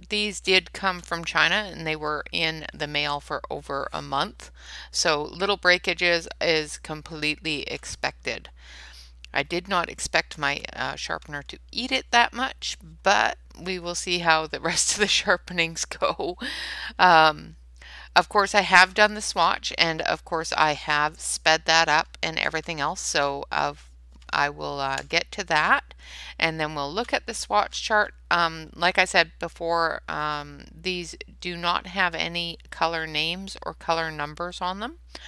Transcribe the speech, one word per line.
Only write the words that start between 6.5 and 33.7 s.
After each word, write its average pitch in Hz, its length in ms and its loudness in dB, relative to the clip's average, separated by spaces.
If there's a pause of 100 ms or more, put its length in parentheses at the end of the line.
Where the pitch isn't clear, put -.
completely 151 840 -6
expected. - 840 -8 (840)
I 143 100 0
did 170 240 -4
not 185 220 0
expect - 480 -2
my, 143 260 -2 (100)
uh, 135 220 -6
sharpener - 480 -8
to - 160 -16 (120)
eat 247 200 -4
it 262 200 -2
that 240 220 4
much, - 440 -6 (260)
but - 340 4 (220)
we 180 200 -6
will 175 160 -6
see 175 240 -2
how 160 280 4
the 151 120 -6
<laughs> - 20 -16
rest 160 320 0
of 196 60 -2
the 208 60 4
sharpenings 175 840 0
go. - 480 -2 (600)
Um, 160 580 6 (600)
of 175 120 6
course, 196 280 2
I 202 60 6
have 185 320 8
done 214 200 6
the 208 80 -8
swatch, - 560 0
and 160 240 2
of - 240 -2
course, 165 280 -4
I 151 200 4
have 151 460 0
sped - 460 2
that 160 220 6
up 156 340 2
and 165 160 -4
everything 160 440 -2
else. 160 200 -4
So, 139 500 0
uh, 147 240 0 (560)
I 147 180 2
will, 147 300 -8
uh, 135 280 -2
get 165 240 -2
to 202 140 -8
that, 170 480 0 (440)
and 160 220 0
then 156 160 -4
we'll 143 160 -4
look 220 220 -6
at 247 120 -2
the 233 80 -10
swatch - 480 -2
chart. 214 320 0 (160)
Um, 160 460 0
like 175 220 2
I 185 80 6
said 170 340 2
before, 170 680 0
um, 147 640 -6
these 175 460 -6 (240)
do 175 160 -6
not 175 320 0
have 180 260 0
any 170 440 -4 (120)
color 165 380 -2
names 165 560 -4
or 160 100 -8